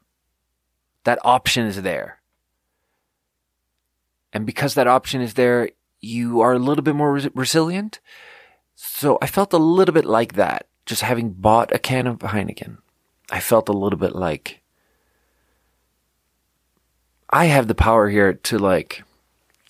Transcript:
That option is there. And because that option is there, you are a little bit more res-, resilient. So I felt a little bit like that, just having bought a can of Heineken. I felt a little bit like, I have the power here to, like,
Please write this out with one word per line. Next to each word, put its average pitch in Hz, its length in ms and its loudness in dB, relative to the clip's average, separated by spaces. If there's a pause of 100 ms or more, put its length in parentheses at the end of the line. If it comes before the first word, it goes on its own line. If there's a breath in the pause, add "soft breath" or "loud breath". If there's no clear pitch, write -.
(1040)
That 120 180 0
option 123 440 0
is 98 160 -8
there. 76 380 -8 (2000)
And 107 120 -8
because 139 300 -6
that 127 140 2
option 131 320 0
is 117 140 -6
there, 123 360 2 (300)
you 117 400 -4
are 120 140 4
a 127 40 0
little 143 240 0
bit 147 140 0
more 147 160 0
res-, 143 240 -4
resilient. 165 640 -2 (720 loud breath)
So - 480 -2
I 139 60 -4
felt 196 240 -2
a 175 60 4
little 170 360 4
bit 160 100 4
like 113 280 0
that, 90 340 -2 (200)
just - 160 -6
having 117 280 -2
bought 107 420 2
a - 60 -2
can 131 280 -4
of 120 120 -6
Heineken. 101 600 -8 (520)
I 87 80 -4
felt 110 300 2
a 107 40 0
little 98 260 -2
bit 87 160 -2
like, 82 460 -6 (2750)
I 156 140 4
have 143 240 4
the 113 80 -2
power 110 320 4
here 101 260 2
to, - 240 -4
like, 95 460 -2 (640)